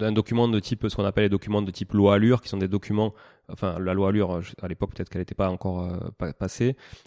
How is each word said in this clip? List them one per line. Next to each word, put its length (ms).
Un 100
document 380
de 100
type, 300
ce 80
qu'on 80
appelle 200
les 40
documents 340
de 80
type 220
loi 240
Allure, 260
qui 60
sont 80
des 100
documents, 480
enfin, 300
la 160
loi 140
Allure, 340
je, 180
à 60
l'époque, 280
peut-être 160
qu'elle 120
était 140
pas 120
encore, 340
euh, 140
pa-, 140
passée, 420